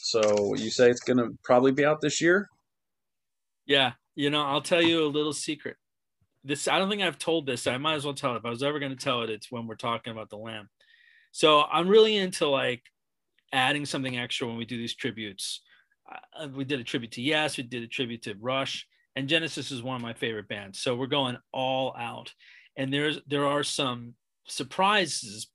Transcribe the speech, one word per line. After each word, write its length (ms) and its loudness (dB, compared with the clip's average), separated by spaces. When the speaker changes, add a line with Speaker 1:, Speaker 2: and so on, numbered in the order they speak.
Speaker 1:
So 540 4
you 140 -2
say 200 8
it's 100 0
gonna 280 2
probably 300 6
be 120 2
out 180 2
this 180 0
year? 280 4
Speaker 2:
Yeah. 260 4
You 160 0
know, 120 0
I'll 180 0
tell 220 2
you 220 4
a 40 0
little 240 0
secret. 440 -8
This, 240 -4
I 100 2
don't 120 2
think 120 -2
I've 160 -2
told 280 0
this. 200 -2
I 120 0
might 160 0
as 100 -4
well 100 -4
tell 200 -2
it. 40 -4
If 60 -10
I 60 -4
was 120 -4
ever 160 -2
gonna 180 -6
tell 260 -2
it, 80 -4
it's 200 -10
when 160 -8
we're 100 -10
talking 360 -4
about 160 -12
the 80 -14
Lamb. 320 -12
So 300 8
I'm 260 2
really 280 8
into, 300 0
like, 360 0
adding 340 2
something 320 -4
extra 280 -4
when 100 -6
we 100 -6
do 100 -8
these 180 -6
tributes. 680 -8
Uh, 100 -8
we 160 -6
did 160 -2
a 40 -8
tribute 280 -6
to 100 -8
Yes, 340 0
we 60 -6
did 200 -6
a 60 -10
tribute 340 -6
to 180 -8
Rush, 460 -4
and 120 -4
Genesis 420 -2
is 120 -6
one 140 -6
of 60 -6
my 100 -8
favorite 360 -6
bands. 320 -10
So 140 -2
we're 120 -4
going 320 -2
all 440 -2
out. 380 -10
And 160 -2
there's, 340 0
there 200 0
are 180 0
some 500 -4
surprises. 1080 -2